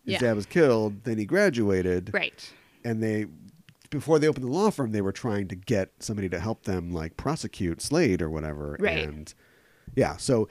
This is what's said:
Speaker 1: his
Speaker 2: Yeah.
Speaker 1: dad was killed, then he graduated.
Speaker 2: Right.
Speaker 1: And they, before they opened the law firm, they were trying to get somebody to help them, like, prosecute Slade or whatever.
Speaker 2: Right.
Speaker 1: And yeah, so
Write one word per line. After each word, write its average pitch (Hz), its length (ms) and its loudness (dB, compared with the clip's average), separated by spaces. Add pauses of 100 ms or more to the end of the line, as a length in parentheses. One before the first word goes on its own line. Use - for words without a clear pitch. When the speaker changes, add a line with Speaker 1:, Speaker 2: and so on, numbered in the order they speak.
Speaker 1:
his - 100 -4
Speaker 2:
Yeah. 92 40 -2
Speaker 1:
dad 117 180 2
was 101 100 -2
killed, 110 580 4
then 110 140 -2
he 104 60 -2
graduated. 101 880 2
Speaker 2:
Right. - 400 -6 (320)
Speaker 1:
And 113 180 -2
they, 107 240 0 (640)
before 151 280 2
they 147 100 4
opened 131 180 0
the 120 40 -4
law 196 200 4
firm, 120 220 -2
they 104 80 0
were 95 120 0
trying 101 360 -4
to 101 80 -8
get 95 340 0 (100)
somebody 104 280 -4
to 87 120 -4
help 110 240 -4
them, 87 280 -2
like, 82 240 -6
prosecute 101 640 -4
Slade 123 400 2
or 78 80 -2
whatever. 76 500 -6
Speaker 2:
Right. 80 280 -2
Speaker 1:
And 78 240 -14 (640)
yeah, 82 200 0
so 113 340 0